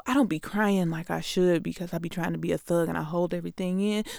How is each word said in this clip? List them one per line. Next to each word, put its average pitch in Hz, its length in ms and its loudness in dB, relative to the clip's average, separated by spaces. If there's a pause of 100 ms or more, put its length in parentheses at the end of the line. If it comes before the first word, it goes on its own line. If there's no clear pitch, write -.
I 247 80 2
don't 269 140 6
be 156 100 -2
crying 196 520 2
like 165 200 -6
I 165 100 -2
should 180 420 4
because 175 300 -6
I 170 60 -2
be 165 100 -4
trying 170 240 -2
to 165 60 -2
be 170 140 -2
a 156 60 0
thug 170 300 2
and 165 80 -2
I 165 60 -2
hold 175 320 -2
everything 180 460 -4
in. 208 240 0 (140)